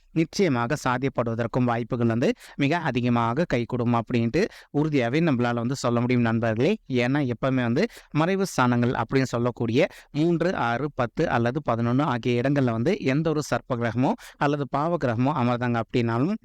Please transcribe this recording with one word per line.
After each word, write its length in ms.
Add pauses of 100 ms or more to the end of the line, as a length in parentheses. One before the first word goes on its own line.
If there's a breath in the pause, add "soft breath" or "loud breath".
(200)
நிச்சயமாக 640
சாத்தியப்படுவதற்கும் 880
வாய்ப்புகள் 420
வந்து 160 (300 loud breath)
மிக 220 (100)
அதிகமாக 560
கைகூடும் 540
அப்படின்ட்டு 420 (320 loud breath)
உறுதியாவே 480
நம்மளால 420
வந்து 180
சொல்ல 200
முடியும் 260
நண்பர்களே. 440 (240)
ஏன்னா 260 (120)
எப்பவுமே 340
வந்து 180 (280 loud breath)
மறைவு 360
ஸ்தானங்கள் 460
அப்படின்னு 360
சொல்லக்கூடிய 500 (320 loud breath)
மூன்று, 360 (140)
ஆறு, 320
பத்து 340
அல்லது 360
பதினொன்னு 400
ஆகிய 360
இடங்கள்ல 360
வந்து 160 (120)
எந்த 240
ஒரு 200
சர்ப்ப 300
கிரகமோ 320 (260 loud breath)
அல்லது 320
பாவ 280
கிரகமோ 380
அமர்ந்தாங்க 480
அப்படின்னாலும் 500 (120)